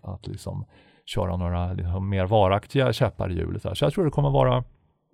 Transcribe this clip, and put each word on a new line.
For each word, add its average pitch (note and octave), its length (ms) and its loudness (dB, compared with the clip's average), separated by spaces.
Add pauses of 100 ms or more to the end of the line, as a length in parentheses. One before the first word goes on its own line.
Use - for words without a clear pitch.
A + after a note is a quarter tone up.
att F#2+ 220 -12
liksom F#2+ 380 -10 (400)
köra F2+ 320 -2
några F2 360 -2
liksom F#2 360 -4
mer F#2+ 160 0
varaktiga G#2+ 680 2
käppar G2+ 380 -2
i F2+ 40 -4
hjulet E2+ 280 -4
här. - 100 -6
Så - 120 0
jag D3 80 2
tror G3 120 0
det C#3+ 60 2
kommer C#3+ 180 2
vara B2+ 340 4 (500)